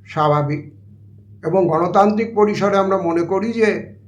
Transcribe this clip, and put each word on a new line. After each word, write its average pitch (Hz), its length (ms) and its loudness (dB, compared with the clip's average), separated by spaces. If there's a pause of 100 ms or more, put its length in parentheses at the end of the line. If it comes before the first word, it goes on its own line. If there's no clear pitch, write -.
স্বাভাবিক, 147 680 -2 (720)
এবং 175 200 2
গণতান্ত্রিক 202 680 2
পরিসরে 202 420 2
আমরা 190 200 2
মনে 170 240 -2
করি 196 320 -4
যে 208 420 -2 (120)